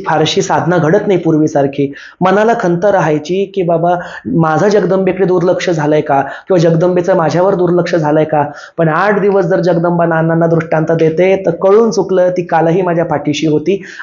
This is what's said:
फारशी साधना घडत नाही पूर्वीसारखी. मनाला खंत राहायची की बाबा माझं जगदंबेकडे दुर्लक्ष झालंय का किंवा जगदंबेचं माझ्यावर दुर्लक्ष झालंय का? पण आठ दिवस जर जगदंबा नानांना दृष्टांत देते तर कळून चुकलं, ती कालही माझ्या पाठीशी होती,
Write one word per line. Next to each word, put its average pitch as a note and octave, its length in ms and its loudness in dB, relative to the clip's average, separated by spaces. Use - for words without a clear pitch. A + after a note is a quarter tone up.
फारशी D#3+ 360 0
साधना D#3+ 340 0
घडत D#3+ 300 2
नाही F#3+ 120 2
पूर्वीसारखी. D3 720 0
मनाला G#3 400 2
खंत F3 240 0
राहायची F3+ 720 0
की G3 80 -2
बाबा E3+ 320 0
माझं E3 420 0
जगदंबेकडे F#3+ 560 0
दुर्लक्ष F3+ 460 0
झालंय D3+ 300 0
का C#3 200 0
किंवा - 380 -2
जगदंबेचं F3 580 2
माझ्यावर E3+ 380 2
दुर्लक्ष F3 400 0
झालंय D#3 300 0
का? D3+ 200 0
पण E3 100 2
आठ F#3+ 320 0
दिवस G3 240 2
जर F3 160 0
जगदंबा E3+ 460 0
नानांना E3 400 0
दृष्टांत D#3+ 460 0
देते E3+ 540 2
तर F3 40 0
कळून G3+ 400 2
चुकलं, F3+ 400 0
ती F3+ 120 -2
कालही E3 400 0
माझ्या F3 220 0
पाठीशी D3+ 420 -2
होती, D#3 380 -2